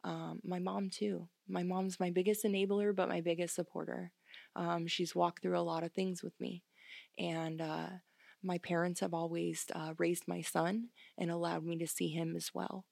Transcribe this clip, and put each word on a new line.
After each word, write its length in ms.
um, 400
my 160
mom 320
too. 360
My 160
mom's 360
my 120
biggest 320
enabler, 520
but 140
my 120
biggest 340
supporter. 560
Um, 300
she's 300
walked 260
through 160
a 140
lot 120
of 80
things 300
with 180
me. 240
And, 420
uh, 300
my 160
parents 400
have 160
always, 580
uh, 240
raised 300
my 140
son 500
and 140
allowed 340
me 140
to 80
see 220
him 260
as 180
well. 380